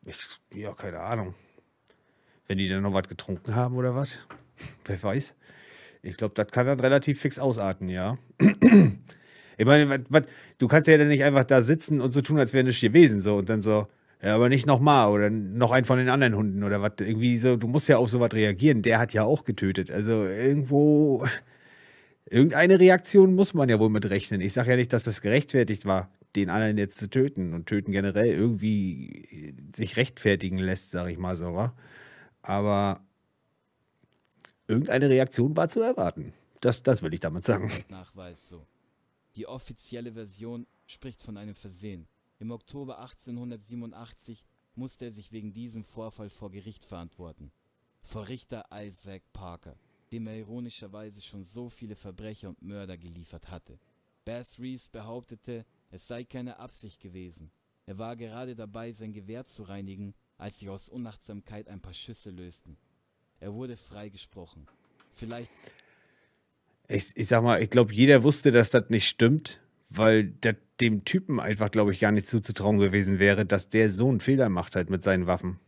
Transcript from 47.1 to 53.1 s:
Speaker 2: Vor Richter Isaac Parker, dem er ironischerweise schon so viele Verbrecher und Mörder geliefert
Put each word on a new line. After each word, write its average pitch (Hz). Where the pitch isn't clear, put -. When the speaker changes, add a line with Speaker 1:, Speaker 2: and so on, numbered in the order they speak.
Speaker 2:
Vor 107
Richter 120
Isaac 98
Parker, 87
dem 113
er 110
ironischerweise 107
schon 101
so 117
viele 107
Verbrecher 104
und -
Mörder 95
geliefert 85